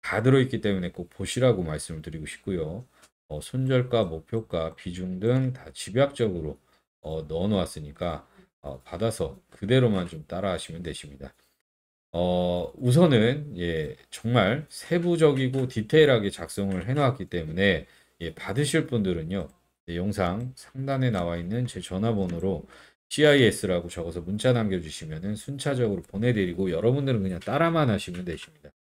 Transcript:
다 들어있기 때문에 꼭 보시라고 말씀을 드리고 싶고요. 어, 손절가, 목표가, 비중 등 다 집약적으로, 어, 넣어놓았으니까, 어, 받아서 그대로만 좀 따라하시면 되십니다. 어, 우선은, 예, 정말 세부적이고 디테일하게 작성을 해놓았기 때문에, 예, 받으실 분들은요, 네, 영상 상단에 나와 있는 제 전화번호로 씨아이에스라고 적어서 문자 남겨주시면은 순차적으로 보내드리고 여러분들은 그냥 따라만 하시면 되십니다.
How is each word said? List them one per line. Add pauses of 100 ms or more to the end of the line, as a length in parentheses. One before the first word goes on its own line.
다
들어있기
때문에
꼭
보시라고
말씀을
드리고
싶고요. (420)
어,
손절가,
목표가,
비중
등
다
집약적으로, (420)
어,
넣어놓았으니까, (340)
어,
받아서 (100)
그대로만
좀
따라하시면
되십니다. (760)
어,
우선은,
예, (140)
정말
세부적이고
디테일하게
작성을
해놓았기
때문에, (340)
예,
받으실
분들은요, (380)
네,
영상
상단에
나와
있는
제
전화번호로 (440)
씨아이에스라고
적어서
문자
남겨주시면은
순차적으로
보내드리고
여러분들은
그냥
따라만
하시면
되십니다. (120)